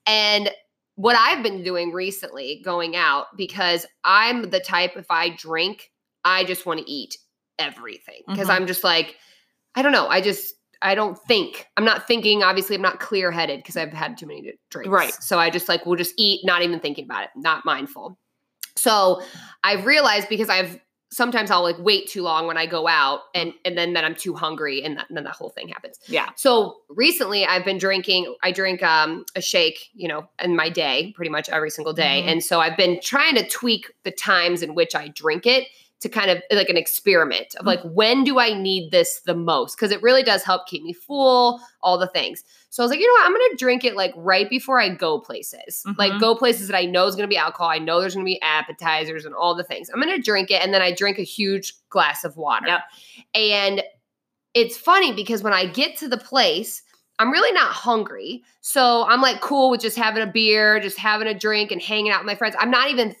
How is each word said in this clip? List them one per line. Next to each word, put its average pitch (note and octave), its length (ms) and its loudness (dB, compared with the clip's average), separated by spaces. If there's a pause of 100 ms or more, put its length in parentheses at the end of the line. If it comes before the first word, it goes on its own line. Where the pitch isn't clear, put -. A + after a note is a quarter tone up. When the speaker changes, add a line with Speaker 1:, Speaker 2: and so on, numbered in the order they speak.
Speaker 1:
And G#3 440 2 (460)
what A#3 220 2
I've C4+ 260 4
been G3 200 -4
doing F3 280 -4
recently, F3 720 -10
going F3 320 -4
out, D3 300 2 (100)
because F3+ 500 -2 (200)
I'm A3 440 2
the F#3 100 0
type, F3+ 360 -2
if F#3 140 -12
I E3+ 200 0
drink, E3 600 -6 (320)
I F#3 220 2
just F3+ 200 -6
wanna D#3+ 200 -4
eat C3+ 320 -12 (420)
everything. A#2 680 -12
'Cause G3 100 -6
Speaker 2:
Mm-hmm. G3 140 0
Speaker 1:
I'm F#3 160 2
just F3+ 160 -4
like, E3 340 2 (580)
I B3+ 60 0
don't C#4+ 120 4
know. F#3 140 4
I F#3 140 2
just, G3 340 -4 (280)
I G3 120 2
don't G#3 220 -2
think. - 500 -2 (100)
I'm G#3+ 80 4
not A3 220 2
thinking. G#3+ 360 2
Obviously, F#3+ 320 2
I'm F#3+ 60 -4
not F#3 180 0
clear-headed E3 640 -2
'cause E3+ 140 -12
I've D#3 160 -6
had D#3 240 -8
too D#3+ 80 -18
many - 260 -16 (180)
drinks. E3+ 200 -12
Speaker 2:
Right. G3 240 2
Speaker 1:
So - 260 -4
I E3 100 4
just, F3 200 -4
like, E3+ 160 -2
will F3 100 0
just F3 220 -2
eat, G3+ 260 2
not F3 200 2
even E3+ 160 0
thinking C#3+ 260 -8
about A2 180 -8
it, - 120 -12
not D3+ 300 -2
mindful. C#3+ 520 -6 (580)
So G#3+ 460 2 (420)
I've G3 220 0
realized, B3 440 2
because G#3+ 200 -2
I've, F#3 300 -2 (320)
sometimes A#3 400 -2
I'll, F3+ 100 4
like, E3+ 180 0
wait G3 280 2
too F#3+ 160 -8
long E3 240 -2
when E3 100 -4
I E3 80 0
go E3 220 -2
out D3 340 2 (140)
and, E3+ 180 -4 (120)
and F3 120 -4
then, F3 160 -2
then D#3+ 120 0
I'm E3 100 -4
too F3 180 -8
hungry D3+ 480 -6
and, D3 160 -8
that, - 120 -10
and E3 80 -10
then C#3+ 80 -10
that - 100 -12
whole - 140 -14
thing - 180 -14
happens. - 400 -18
Speaker 2:
Yeah. D3+ 280 -4
Speaker 1:
So A3+ 420 2 (120)
recently G3+ 560 0
I've F3+ 200 0
been G3 120 -2
drinking, F#3 640 -2
I F#3 100 0
drink, F#3 300 -2
um, D#3+ 440 2 (100)
a F#3 60 -6
shake, E3 520 0
you F3 140 -10
know, D#3 200 -8 (140)
in F3 140 0
my D#3+ 140 2
day, D#3+ 460 -2
pretty E3+ 140 -8
much D3+ 200 -6
every D#3 200 -2
single D#3 240 -6
day. C#3+ 280 2
Speaker 2:
Mm-hmm. C#3 80 -4
Speaker 1:
And E3 140 -6
so E3+ 180 2
I've E3 160 0
been F3+ 240 0
trying C#4+ 340 2
to G#3+ 120 0
tweak - 440 -4 (120)
the F#3 80 -8
times F3 520 0
in D#3 100 -6
which E3+ 220 0
I D3+ 140 -8
drink D#3 360 -4
it B3+ 220 2 (320)
to - 100 -6
kind G3 220 0
of, F3 100 0 (100)
like, G3+ 180 2
an F3 80 2
experiment D#3+ 760 0
of, - 60 -16
Speaker 2:
Mm-hmm. F#3 80 -4
Speaker 1:
like, F3+ 160 2
when G#3+ 400 2
do C4 160 2
I A#3 160 4
need F#3+ 340 -2
this E3+ 300 2
the E3+ 160 -2
most? D#3+ 420 -2
'Cause G#3 140 0
it F3+ 100 -4
really B3+ 220 6
does G#3 180 2
help F#3 240 -2
keep D#3 160 -12
me E3+ 120 -10
full, B3 680 2 (220)
all - 160 2
the F#3 80 -2
things. D3+ 360 -6 (280)
So B3 100 -4
I A#3+ 40 2
was A#3+ 40 2
like, D4+ 100 0
"You G4+ 60 4
know B4 80 6
what? G#4+ 140 8
I'm F4+ 60 2
gonna A4+ 240 2
drink B3+ 280 0
it, G#3+ 100 -2
like, F#3+ 200 0
right F#3+ 340 2
before B3+ 320 0
I G3 80 0
go D#3+ 300 -2
places, - 680 -14 (140)
like, G3+ 140 2
Speaker 2:
Mm-hmm. G3+ 60 -4
Speaker 1:
go A3+ 140 4
places A3+ 360 0
that G3 80 -2
I F3+ 80 0
know F3+ 200 2
is F#3+ 100 0
gonna G3+ 120 -4
be G3 100 0
alcohol. E3+ 320 -2
I D#3+ 80 0
know D#3+ 220 0
there's F#3+ 160 -2
gonna F#3+ 100 -4
be F#3 160 -4
appetizers D#3 840 -2
and C#3+ 100 -14
all F3 180 0
the F3 100 -6
things. D#3 300 -12
I'm A#3 60 -4
gonna E4 180 -2
drink G3+ 320 0
it." F#3 140 2
And F#3+ 100 0
then F#3+ 80 4
I F3+ 100 2
drink G3 280 -2
a F#3+ 40 -4
huge G3 520 -4 (140)
glass D3+ 340 0
of D#3 120 -10
water. C#3+ 300 -4
Speaker 2:
Yep. E3+ 160 0 (540)
Speaker 1:
And G3+ 480 0 (720)
it's A#3 220 2
funny F4 360 4
because G3+ 300 -4
when G#3 100 0
I F#3 140 2
get C#4 300 -4
to D#4 100 -10
the A#3+ 100 -2
place, A3 640 0 (380)
I'm A3+ 100 2
really F4 240 4
not C4 180 2
hungry. G#3+ 720 -4 (200)
So A#3+ 460 4
I'm, A#3+ 140 6
like, B3+ 200 2
cool C4 280 4
with A#3+ 120 2
just A3 140 -4
having A3 280 0
a G#3 40 -4
beer, G#3+ 520 4
just G3 180 -6
having G#3+ 300 0
a G#3 100 -2
drink G#3 340 -2
and F3+ 80 -6
hanging G#3+ 320 -2
out F#3+ 100 2
with F#3+ 40 -8
my G#3 80 -2
friends. G#3+ 240 -2
I'm A#3 140 2
not B3+ 180 4
even A#3+ 320 0